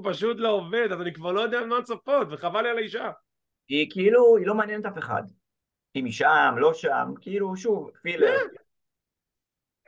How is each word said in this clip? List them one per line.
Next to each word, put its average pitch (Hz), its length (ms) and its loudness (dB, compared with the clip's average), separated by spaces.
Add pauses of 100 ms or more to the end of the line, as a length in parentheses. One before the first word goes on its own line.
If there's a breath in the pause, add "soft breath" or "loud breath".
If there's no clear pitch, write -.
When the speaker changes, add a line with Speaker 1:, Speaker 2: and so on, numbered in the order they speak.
Speaker 1:
פשוט 226 360 -2
לא 226 80 0
עובד, 208 440 -2
אז 175 80 -8
אני 175 120 -6
כבר 160 200 -6
לא 202 80 0
יודע 233 180 -2
על 233 80 -6
מה 240 120 -2
לצפות, 247 520 -2
וחבל 208 320 -4
לי 240 80 -2
על 233 80 -2
האישה. 220 320 -8 (580)
Speaker 2:
היא 147 220 -2
כאילו, 226 460 6
היא 180 100 2
לא 208 80 0
מעניינת 214 320 -2
אף 196 120 -10
אחד. - 240 -4 (760)
אם 131 80 -4
היא 113 80 -6
שם, 143 460 4
לא 156 160 4
שם, 135 460 -2
כאילו, 190 360 -4
שוב, 202 340 -4 (120)
פילר. 508 360 2
Speaker 1:
כן. - 240 -8 (1300)